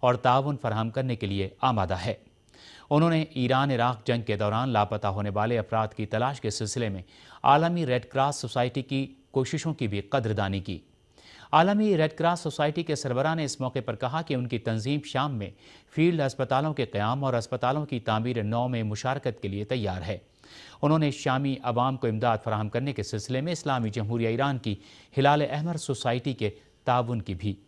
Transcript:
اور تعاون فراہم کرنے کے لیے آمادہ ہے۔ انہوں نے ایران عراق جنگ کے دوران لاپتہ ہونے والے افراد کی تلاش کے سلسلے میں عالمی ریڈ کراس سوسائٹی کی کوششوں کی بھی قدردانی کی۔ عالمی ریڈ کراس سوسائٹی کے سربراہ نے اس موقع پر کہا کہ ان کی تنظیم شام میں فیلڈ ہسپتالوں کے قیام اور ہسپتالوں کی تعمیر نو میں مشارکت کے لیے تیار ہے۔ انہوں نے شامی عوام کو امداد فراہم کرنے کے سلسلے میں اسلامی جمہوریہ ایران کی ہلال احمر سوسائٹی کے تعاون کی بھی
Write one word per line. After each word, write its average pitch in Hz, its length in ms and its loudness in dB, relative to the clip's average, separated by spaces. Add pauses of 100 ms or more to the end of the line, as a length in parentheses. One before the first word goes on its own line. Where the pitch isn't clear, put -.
اور 123 140 4
تعاون 135 420 2
فراہم 110 340 -2
کرنے 127 260 -2
کے 104 100 -4
لیے 98 220 -2 (120)
آمادہ 110 340 2
ہے۔ 92 360 -6 (600)
انہوں 160 180 4
نے 160 120 2
ایران 131 480 2
عراق 120 360 0
جنگ 120 160 2
کے 107 140 -2
دوران 110 320 0
لاپتہ 104 380 2
ہونے 101 240 -2
والے 110 280 0
افراد 110 380 0
کی 107 100 -4
تلاش 123 340 -2
کے 110 100 -2
سلسلے 113 380 -4
میں 95 140 -6 (400)
عالمی 165 440 4
ریڈ 123 180 0
کراس 139 320 0
سوسائٹی 123 460 -2
کی 135 320 -4 (160)
کوششوں 147 440 -2
کی 120 140 -2
بھی 101 120 -2
قدردانی 104 600 0
کی۔ 92 180 -8 (760)
عالمی 202 440 4
ریڈ 156 160 2
کراس 170 280 0
سوسائٹی 156 420 -2
کے 160 120 -2
سربراہ 139 400 0
نے 160 100 -2
اس - 160 -6
موقع 131 260 -2
پر 113 100 -4
کہا 131 260 -4
کہ 147 120 -4
ان 123 140 -2
کی 120 100 -4
تنظیم 117 460 -2
شام 135 340 -2
میں 98 120 -6 (440)
فیلڈ 165 320 4
ہسپتالوں 139 480 0
کے 127 100 0
قیام 110 400 0
اور 131 140 0
ہسپتالوں 127 480 -2
کی 127 140 -4
تعمیر 113 420 -2
نو 117 260 0
میں 120 140 -2
مشارکت 123 600 -4
کے 101 60 -4
لیے 101 160 -4
تیار 101 380 -2
ہے۔ 87 160 -4 (640)
انہوں 151 160 4
نے 147 120 4
شامی 135 520 0
عوام 123 340 2
کو 123 100 -2
امداد 110 380 2
فراہم 107 240 0
کرنے 131 240 -2
کے 139 100 -4
سلسلے 127 380 -4
میں 165 120 -2
اسلامی 131 380 -2
جمہوریہ 113 380 0
ایران 131 300 0
کی 110 160 -2 (440)
ہلال 143 320 6
احمر 156 260 -4
سوسائٹی 127 560 -2
کے 107 180 -2 (340)
تعاون 123 380 2
کی 98 120 -4
بھی 95 200 -4 (140)